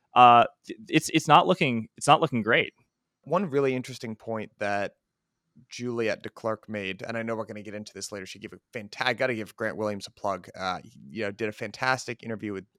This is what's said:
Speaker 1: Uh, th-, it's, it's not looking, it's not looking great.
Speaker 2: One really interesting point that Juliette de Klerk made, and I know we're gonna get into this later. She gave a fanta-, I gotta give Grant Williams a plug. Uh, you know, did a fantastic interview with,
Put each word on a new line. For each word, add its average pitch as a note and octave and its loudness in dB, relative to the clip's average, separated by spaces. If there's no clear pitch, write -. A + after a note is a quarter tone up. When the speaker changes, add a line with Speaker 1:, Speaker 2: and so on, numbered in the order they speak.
Speaker 1:
Uh, A#2+ 10
th-, - -12
it's, - 0
it's - 0
not E3 8
looking, B2+ 0
it's - -10
not D3 8
looking C3 0
great. A#2+ 2
Speaker 2:
One E3+ -4
really C3+ 0
interesting B2 -8
point A2 -8
that G2+ -4
Juliette A#2 -4
de A2 -10
Klerk - -6
made, G2 -6
and A#2 -8
I A2+ -4
know A2+ -6
we're A2 -6
gonna G#2+ -14
get G2+ -14
into G#2 -14
this G2 -12
later. G2 -10
She G2+ -16
gave G#2 -16
a - -16
fanta-, G#2 -8
I B2+ 2
gotta B2 -2
give G#2+ -8
Grant A2 -4
Williams G#2 -4
a - -20
plug. F#2+ -6
Uh, F2+ -4
you G#2+ -6
know, G2+ -4
did G#2+ -4
a - -4
fantastic B2 -6
interview G#2+ -8
with, F#2+ -8